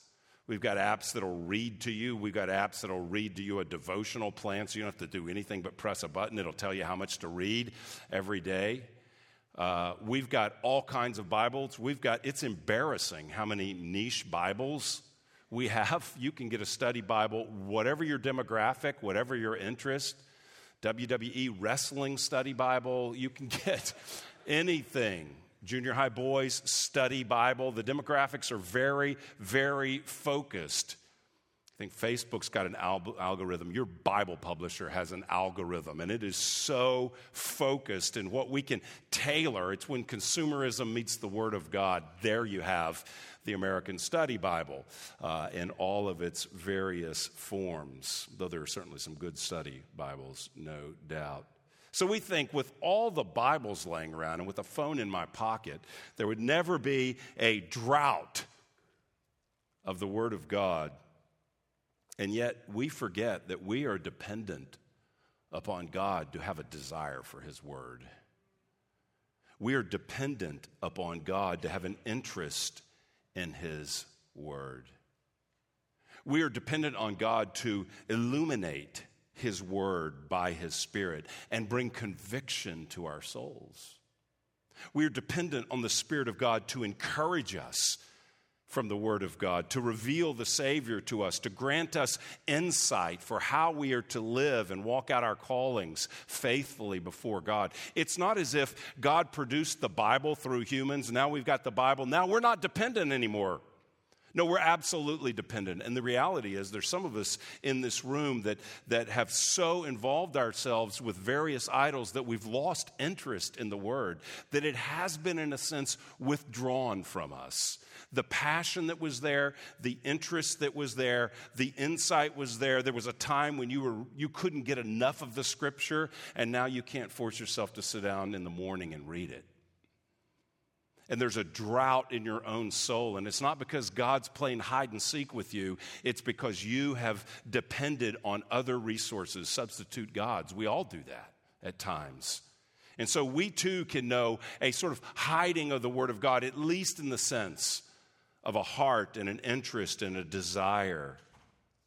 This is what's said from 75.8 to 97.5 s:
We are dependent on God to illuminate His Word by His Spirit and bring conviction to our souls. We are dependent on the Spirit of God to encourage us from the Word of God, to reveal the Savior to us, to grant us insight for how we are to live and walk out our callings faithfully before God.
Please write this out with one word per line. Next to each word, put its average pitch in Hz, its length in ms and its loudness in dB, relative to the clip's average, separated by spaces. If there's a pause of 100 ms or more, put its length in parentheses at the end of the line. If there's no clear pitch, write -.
We 147 160 4
are 160 80 4
dependent 139 480 -2
on 104 200 -2
God 110 400 2
to 101 300 0 (220)
illuminate 117 960 -2 (300)
His 98 280 -4
Word 87 680 -2
by 90 220 2
His 80 220 -6
Spirit 87 520 -4 (240)
and 110 180 -2
bring 120 220 0
conviction 101 960 -6
to 87 180 -8
our 76 160 -6
souls. - 760 -12 (1000)
We 151 100 6
are 151 60 4
dependent 135 600 -2
on 127 120 0
the 113 80 0
Spirit 143 380 0
of 104 100 -4
God 113 300 4
to 127 140 -4
encourage 147 720 0
us - 440 0 (720)
from 123 200 -2
the 104 80 0
Word 104 260 2
of 87 160 -4
God, 87 320 2
to 131 100 0
reveal 127 540 2
the 117 100 -4
Savior 135 580 2
to 107 200 0
us, 92 160 2
to - 100 -4
grant 139 460 0
us 143 240 2 (300)
insight 139 720 2
for 110 160 -2
how 156 320 4
we 147 220 0
are 120 100 2
to - 180 -6
live 117 520 2
and 98 120 -4
walk 123 240 0
out 123 140 4
our 110 140 2
callings 123 720 0 (180)
faithfully 120 720 0
before 92 420 -4
God. 104 320 2 (220)